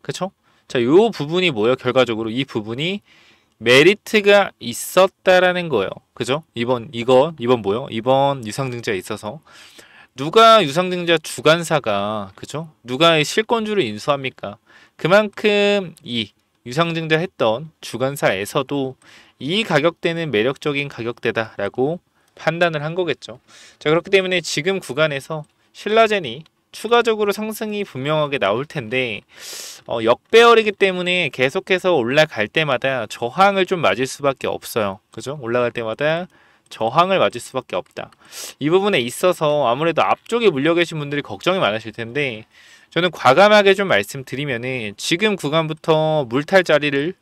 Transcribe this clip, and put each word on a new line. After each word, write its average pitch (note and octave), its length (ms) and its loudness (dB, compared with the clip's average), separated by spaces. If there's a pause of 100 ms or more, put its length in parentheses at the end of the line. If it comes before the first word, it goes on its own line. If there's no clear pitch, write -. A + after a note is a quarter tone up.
그쵸? F#3 300 -8 (360)
자, A#2+ 160 0
요 F#3 280 6
부분이 E3+ 400 -2
뭐예요? A#2 260 2
결과적으로 A#2 520 0
이 A#2+ 140 -4
부분이 C3 580 -6 (560)
메리트가 G3 1000 4
있었다라는 F3+ 1080 0
거예요. G#2 200 0 (240)
그죠? C3 300 -4 (120)
이번, A#2 360 -4
이거, B2+ 480 2
이번 A#2+ 220 2
뭐요? G2+ 280 -2
이번 C3 560 0
유상증자에 A#2+ 520 -6
있어서 G#2+ 420 -10 (760)
누가 A3 500 6
유상증자 E3+ 560 0
주관사가, A2+ 1160 0
그죠? D#3 340 -12 (140)
누가 D#3 340 2
이 D3+ 60 2
실권주를 G#3+ 600 -2
인수합니까? A2+ 720 -6 (400)
그만큼 G3+ 960 2 (100)
이 A#2 280 -6 (340)
유상증자 D#3+ 520 0
했던 C#3+ 520 -2 (120)
주관사에서도 C3 1120 -2 (440)
이 F3+ 240 -4
가격대는 E3 680 -2
매력적인 C#3 560 -2
가격대다라고 A#2 1120 -4 (360)
판단을 D#3+ 480 -2
한 E3 120 -8
거겠죠. D3 440 -6 (400)
자, D3+ 100 -4
그렇기 E3 200 0
때문에 F#3 320 2
지금 F3+ 380 -4
구간에서 D3+ 640 -4 (300)
신라젠이 G#3 720 0 (260)
추가적으로 A3 600 0
상승이 G#3+ 540 -6
분명하게 C#3+ 520 -2
나올 A2 280 0
텐데, A#2+ 560 -6 (680)
어, A#2 160 -6
역배열이기 A3 680 4
때문에 F3+ 560 0
계속해서 F3+ 640 0
올라갈 C3 560 2
때마다 C3+ 580 -2
저항을 F#3 580 -2
좀 F3+ 140 -4
맞을 A#2 280 0
수밖에 C3+ 400 -4
없어요. G2 520 -4 (120)
그죠? C3+ 300 -12
올라갈 A#2+ 300 -2
때마다 D3 560 -4 (400)
저항을 E3 520 0
맞을 A2+ 200 2
수밖에 - 380 -8
없다. - 340 -10 (480)
이 C#3+ 100 -2
부분에 F#3+ 300 2
있어서 D3 680 0
아무래도 D3+ 340 0
앞쪽에 G#3 480 0
물려 D3+ 240 0
계신 E3 260 -2
분들이 C#3+ 220 -6
걱정이 E3 380 -4
많으실 A2 340 -2
텐데, A#2 520 -8 (440)
저는 E3+ 220 -2
과감하게 G3 600 6
좀 G3 140 0
말씀드리면은 B2+ 1120 -4
지금 F#3+ 400 -2
구간부터 D#3 880 0
물탈 D3 400 2
자리를 D3 560 0